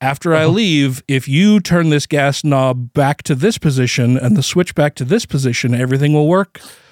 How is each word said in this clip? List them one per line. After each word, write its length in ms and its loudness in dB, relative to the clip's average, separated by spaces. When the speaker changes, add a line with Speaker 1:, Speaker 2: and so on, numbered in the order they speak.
Speaker 1:
after 340 -2
I 80 2
Speaker 2:
Uh-huh. 100 2
Speaker 1:
leave, 540 0
if 200 -2
you 320 4
turn 300 0
this 160 0
gas 380 -2
knob 500 0
back 300 0
to 120 -2
this 220 -2
position 600 0
and 200 0
the 60 0
switch 320 -2
back 200 0
to 100 -6
this 200 -2
position, 480 -2
everything 400 0
will 140 2
work, 320 0